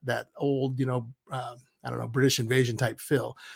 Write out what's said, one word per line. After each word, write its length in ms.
that 220
old, 420
you 60
know, 240
um, 260
I 60
don't 100
know, 100
British 320
invasion 360
type 240
feel. 380